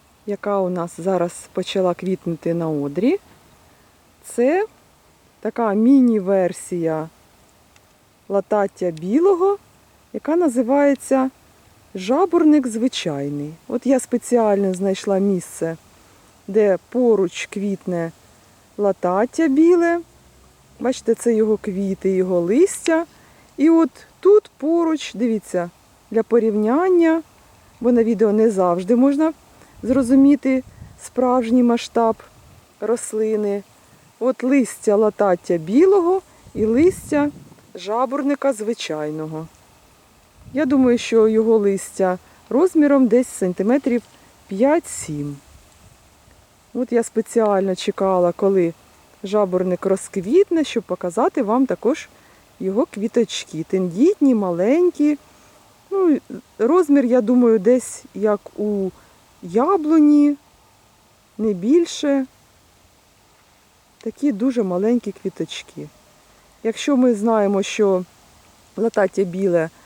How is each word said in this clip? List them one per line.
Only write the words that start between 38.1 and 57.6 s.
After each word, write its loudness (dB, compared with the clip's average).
звичайного. -8
Я -2
думаю, 4
що 2
його 2
листя -2
розміром 2
десь 2
сантиметрів -2
п'ять-сім. -4
От -4
я 2
спеціально 0
чекала, 0
коли 0
жабурник -2
розквітне, 0
щоб -4
показати -4
вам 0
також -4
його -2
квіточки. -4
Тендітні, 0
маленькі. 0
Ну, 2
розмір, 2
я 2
думаю, 4
десь 0